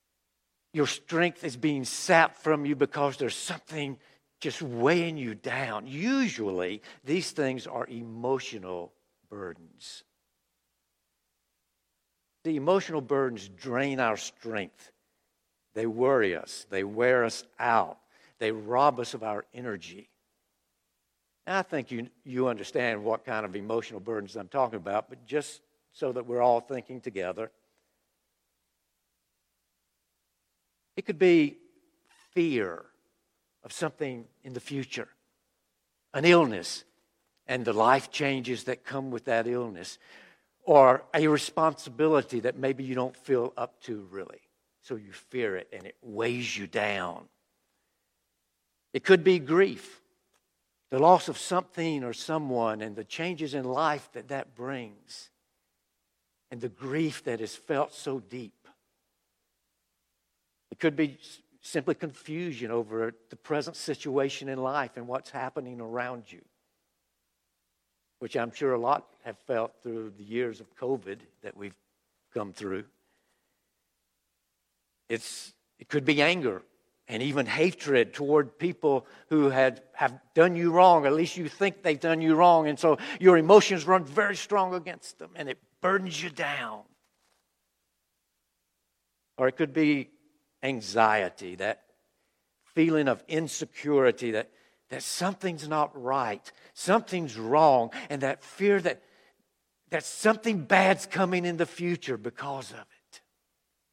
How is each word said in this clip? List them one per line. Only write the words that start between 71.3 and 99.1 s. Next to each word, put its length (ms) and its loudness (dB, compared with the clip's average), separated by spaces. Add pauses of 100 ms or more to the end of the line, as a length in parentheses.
that 140 -16
we've 200 -14 (560)
come 200 -8
through. 320 -8 (2250)
It's, 440 -8 (260)
it 100 -20
could 160 0
be 180 2
anger 400 0 (440)
and 160 -6
even 240 -2
hatred 640 2
toward 460 0
people 480 0 (220)
who 220 4
had, 320 2 (100)
have 260 -2 (160)
done 220 6
you 160 0
wrong. 340 8
At 60 4
least 240 0
you 120 -6
think 360 -4
they've 160 0
done 200 0
you 140 4
wrong, 320 8
and 100 -2
so 220 4 (220)
your 180 10
emotions 480 8
run 180 6
very 300 0
strong 400 0
against 460 -10
them, 160 -16
and 120 -10
it 100 -8 (220)
burdens 400 0
you 100 -8
down. 500 -6 (2500)
Or 80 2
it 60 2
could 200 -2
be 380 0 (540)
anxiety, 920 0
that 300 -6 (920)
feeling 320 2
of 220 0
insecurity, 1040 0
that, 180 -4 (380)
that 160 -12
something's 640 -6
not 240 0 (100)
right, 480 -2 (240)
something's 640 0
wrong, 520 6 (200)
and 120 -6
that 200 -4
fear 380 2
that, 220 -4 (880)